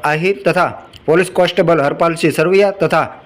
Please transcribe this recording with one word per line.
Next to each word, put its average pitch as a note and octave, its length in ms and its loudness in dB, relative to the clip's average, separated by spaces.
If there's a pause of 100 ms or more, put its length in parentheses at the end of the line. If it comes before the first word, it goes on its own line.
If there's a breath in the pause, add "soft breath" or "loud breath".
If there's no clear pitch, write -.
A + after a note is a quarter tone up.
આહિર D#3+ 400 -2
તથા E3+ 260 0 (360)
પોલીસ F3+ 280 0
કોન્સ્ટેબલ E3+ 500 2
હરપાલસિંહ D#3+ 540 0
સરવૈયા G3 420 2
તથા D#3+ 280 0 (180)